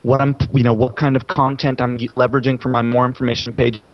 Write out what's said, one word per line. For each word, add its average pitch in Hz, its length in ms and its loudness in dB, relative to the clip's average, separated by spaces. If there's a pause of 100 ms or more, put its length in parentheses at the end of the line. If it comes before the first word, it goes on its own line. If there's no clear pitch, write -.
what 131 180 2
I'm, 139 160 0 (180)
you 127 80 4
know, 117 120 4
what 123 240 0
kind 139 180 0
of 127 120 -2
content 135 520 -2
I'm 123 180 -2
leveraging 127 640 0
for 131 60 -4
my 120 140 0
more 123 240 2
information 123 480 -4
page. 120 280 0 (120)